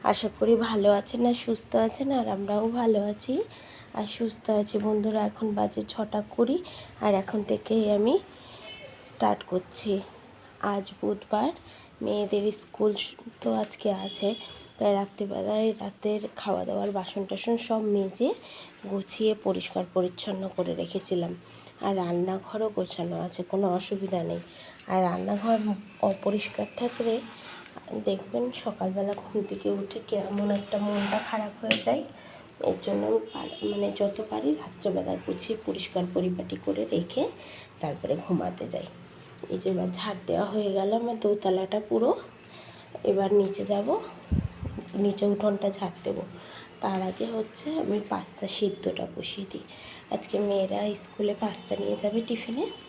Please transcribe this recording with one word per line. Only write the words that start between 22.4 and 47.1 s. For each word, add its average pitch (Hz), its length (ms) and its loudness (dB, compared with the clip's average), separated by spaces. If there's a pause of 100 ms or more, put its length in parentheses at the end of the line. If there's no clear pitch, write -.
গোছানো 175 520 -2
আছে, 180 220 -6
কোনো 196 320 2
অসুবিধা 185 480 -2
নেই। 170 180 -2 (460)
আর 185 160 4
রান্নাঘর 202 560 2 (440)
অপরিষ্কার 202 640 0 (100)
থাকলে 240 440 0 (840)
দেখবেন 202 400 0 (200)
সকালবেলা 196 500 0
ঘুম - 280 -2
থেকে 196 280 -4
উঠে 196 360 -2
কেমন 202 440 0
একটা 202 280 0
মনটা 202 400 2 (120)
খারাপ 214 300 -2
হয়ে 220 260 0
যায়। 247 160 2 (580)
এর - 220 2
জন্য 202 240 0
আমি 220 140 4 (120)
পার-, - 380 -8
মানে 202 260 0
যত 202 200 2 (140)
পারি 226 240 0
রাত্রেবেলা 185 600 -2
গুছিয়ে 185 520 -4
পরিষ্কার 185 380 -2 (100)
পরিপাটি 180 500 0
করে 202 200 0
রেখে - 380 0 (580)
তারপরে 147 360 -2
ঘুমাতে - 520 -2
যাই। - 180 -6 (600)
এই 185 100 -2
যে 185 120 -2
এবার 185 220 0
ঝাড় 190 340 -4
দেওয়া 175 180 2
হয়ে 202 280 0
গেল 196 200 2
আমার 233 280 0
দোতলাটা 202 680 2
পুরো। 233 220 4 (920)
এবার 196 280 4
নিচে 202 320 6
যাব, 208 360 2 (920)
নিচে 196 320 2
উঠোনটা 202 440 2
ঝাড় 190 340 -4
দেবো। - 180 -2 (580)
তার 190 220 0
আগে 185 240 -2